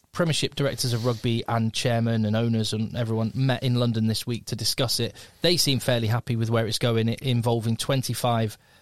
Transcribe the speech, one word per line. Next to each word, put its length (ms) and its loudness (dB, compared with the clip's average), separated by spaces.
Premiership 420 0
directors 380 -2
of 140 -2
rugby 420 0
and 240 0
chairman 540 0
and 100 2
owners 380 0
and 200 -4
everyone 400 -2
met 280 0
in 140 2
London 300 2
this 200 0
week 200 -6
to 100 -6
discuss 440 0
it. 140 -4
They 160 4
seem 240 2
fairly 260 0
happy 300 0
with 140 -2
where 160 2
it's 120 -2
going, 300 2
it, 140 -2
involving 560 0
twenty-five 800 0